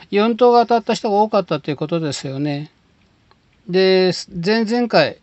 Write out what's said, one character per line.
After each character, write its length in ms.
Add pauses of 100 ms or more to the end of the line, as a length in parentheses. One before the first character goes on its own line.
四 280
等 140
が 140
当 120
た 20
っ 40
た 120
人 160
が 60
多 120
か 120
っ 40
た 140
と 100
い 40
う 20
こ 120
と 120
で 140
す 120
よ 140
ね。 320 (960)
で、 420 (320)
前 220
々 220
回、 360